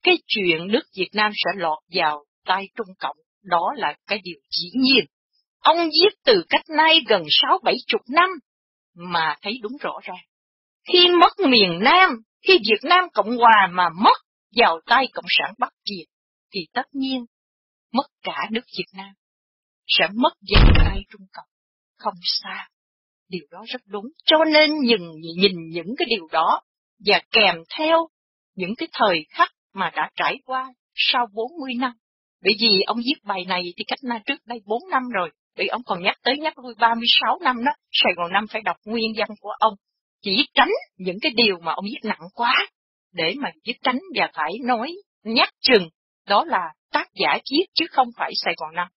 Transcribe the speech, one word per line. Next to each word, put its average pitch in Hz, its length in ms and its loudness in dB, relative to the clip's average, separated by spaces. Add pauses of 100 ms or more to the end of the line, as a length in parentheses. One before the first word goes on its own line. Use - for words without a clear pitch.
cái 349 240 2
chuyện 175 400 -2
nước 226 160 0 (140)
Việt 185 160 -6
Nam 208 220 0
sẽ 185 220 -4
lọt 165 220 -4 (160)
vào 151 300 -2 (220)
tay 196 300 -2
Trung 190 220 -12
Cộng, - 180 -8 (280)
đó 180 320 0
là 151 180 -4 (120)
cái 208 180 -4
điều 175 140 -14 (120)
dĩ 170 240 -8
nhiên. 262 300 0 (580)
Ông 320 160 4
viết 330 460 2
từ - 240 4
cách 311 160 0 (120)
nay 320 320 4
gần 202 220 2
sáu 302 340 2
bảy - 120 2 (100)
chục - 220 -2
năm, 339 220 2 (680)
mà 170 460 -2
thấy 214 200 -6
đúng 240 180 -10
rõ 160 120 -6 (100)
ràng. 185 220 -16 (680)
Khi 359 160 6
mất 349 400 4
miền 196 340 4
Nam, 349 280 6 (360)
khi 381 120 6 (100)
Việt 220 160 0
Nam 359 200 4 (100)
Cộng 220 220 0
Hòa 226 340 6
mà 180 180 0
mất 226 300 4 (380)
vào 175 300 4
tay 254 260 2
Cộng 170 160 -10
sản 170 300 -2
Bắc 254 140 -4 (180)
Việt, 180 160 -12 (480)
thì 196 60 -6 (140)
tất 262 180 -4
nhiên 262 320 -4 (680)
mất 262 140 -2 (160)
cả 175 280 -8
nước 220 140 -6 (140)
Việt 180 80 -8 (100)
Nam, 196 160 -18 (720)
sẽ - 280 0
mất 262 180 0 (220)
vào - 100 8 (120)
tay - 260 4 (100)
Trung 190 200 -20
Cộng, - 160 -20 (500)
không 196 240 -8
xa. - 460 -8 (640)
Điều 175 200 -10
đó 190 180 -20
rất 254 180 -10
đúng. 202 180 -10 (200)
Cho 320 200 4
nên 311 340 4
nhìn, 226 220 2 (360)
nhìn 190 160 4 (160)
những 170 300 -8
cái 359 100 -2
điều 190 240 -4
đó, 170 280 2 (460)
và 190 140 4 (100)
kèm 202 240 2 (240)
theo 330 300 2 (480)
những 185 200 -6
cái 320 160 -10
thời 180 380 0
khắc 349 220 0 (220)
mà 185 220 -4
đã 156 200 -4
trải 170 200 -2 (100)
qua 254 260 -6 (220)
sau - 400 0
bốn 226 160 -6 (100)
mươi 262 180 -8
năm. 254 140 -4 (520)
Bởi 208 160 4
vì 208 260 4
ông 226 120 -2
viết 240 260 -4
bài 190 240 -6
này 180 140 -2 (140)
thì 220 80 -10
cách - 200 -8
nay 240 220 -6
trước 277 200 -6
đây 233 200 -10
bốn 226 240 -4
năm 269 120 0 (120)
rồi, 175 160 -2 (260)
bởi 196 120 -4
ông 247 180 -6
còn 180 160 -4
nhắc 196 200 0
tới 262 160 0
nhắc 311 200 -6
lui 247 200 -16
ba 233 160 2
mươi 233 120 -4 (140)
sáu 247 220 -2
năm 254 220 0
đó, 285 80 2 (200)
Sài - 240 2
Gòn 175 160 -6
Năm 208 180 -2
phải 220 120 -8
đọc 180 220 -4
nguyên 220 320 -4
văn 208 120 -4 (120)
của 208 180 -12
ông. 214 160 2 (480)
Chỉ 208 320 0
tránh 277 160 4 (260)
những 185 260 -6
cái 302 140 0
điều 214 260 2
mà 160 100 -4
ông 190 120 -6
viết 220 240 -10
nặng 175 260 -8
quá, 269 340 -2 (440)
để 180 240 -4
mà 254 140 -8 (160)
viết - 160 -8
tránh 254 160 -2 (180)
và 170 180 -2
phải 160 180 -6 (120)
nói 247 280 -4 (320)
nhắc 254 260 0 (120)
chừng, 196 260 4 (400)
đó 208 160 4
là 233 180 -2 (300)
tác 302 220 -2
giả 170 240 0 (140)
viết 339 220 0
chứ 320 160 -2
không 254 260 2
phải 165 160 -6 (120)
Sài 175 120 -2
Gòn 160 180 -12
Năm. 175 220 -6